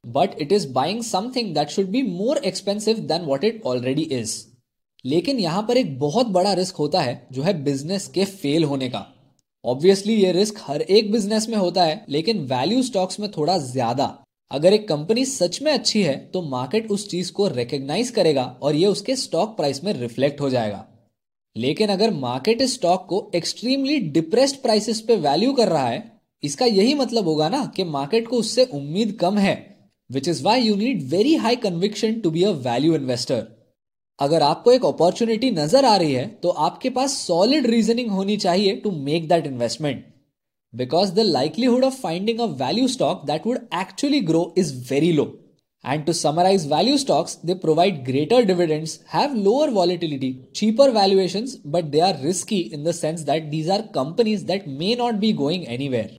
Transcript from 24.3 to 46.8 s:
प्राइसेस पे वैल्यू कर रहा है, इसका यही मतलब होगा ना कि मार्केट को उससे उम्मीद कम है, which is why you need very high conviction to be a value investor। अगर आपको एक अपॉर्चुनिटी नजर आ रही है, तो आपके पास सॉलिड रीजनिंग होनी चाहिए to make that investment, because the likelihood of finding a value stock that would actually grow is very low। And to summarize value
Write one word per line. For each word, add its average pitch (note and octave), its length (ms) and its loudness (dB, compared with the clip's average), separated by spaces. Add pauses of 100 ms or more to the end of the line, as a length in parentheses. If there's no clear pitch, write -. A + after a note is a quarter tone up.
प्राइसेस A3 460 0
पे A#3 140 4
वैल्यू F#3+ 380 2
कर A#3 140 4
रहा D3 200 0
है, - 340 -8 (220)
इसका D3 220 -2
यही A3+ 280 4
मतलब A#3 340 0
होगा D#3 220 0
ना A#3+ 260 -2
कि F#3+ 80 -2
मार्केट E3 440 -2
को B3+ 100 -2
उससे A#3 280 2
उम्मीद D#3+ 460 -4
कम G3 260 0
है, - 520 -2 (220)
which C#3 180 -2
is C#3+ 120 -2
why A3 200 2
you A3 140 2
need G#3 280 -2
very G#3 360 2
high - 260 0
conviction G#3+ 560 -2
to E3 100 2
be E3+ 140 2
a G#3 80 2 (140)
value C#3+ 320 2
investor। B2+ 420 -2 (800)
अगर D3 220 2
आपको E3 300 4
एक B3+ 140 6
अपॉर्चुनिटी A3 640 2
नजर F3+ 340 4
आ G#3+ 120 6
रही D#3 160 2
है, B2+ 140 -2
तो - 220 -4
आपके F3+ 400 0
पास C4 280 -2
सॉलिड A#3 480 2
रीजनिंग A#3 460 2
होनी G3 260 -2
चाहिए G3+ 500 2
to G3+ 60 -2
make D3+ 360 -2
that E3 180 2
investment, B2 500 -4 (760)
because D3+ 380 0
the G#3 120 2 (120)
likelihood A#3 480 2
of C4 100 0
finding G3+ 460 -4
a A#3 80 -2
value D#3 400 -2
stock D#3 400 -2
that D3+ 160 -2
would B3 160 -2 (140)
actually C4+ 480 -2 (100)
grow E3 100 4 (140)
is E3 160 0 (180)
very D#3 220 2
low। C#3+ 160 2 (580)
And D3 200 -2
to E3+ 80 0
summarize E3+ 520 2
value F#3 320 4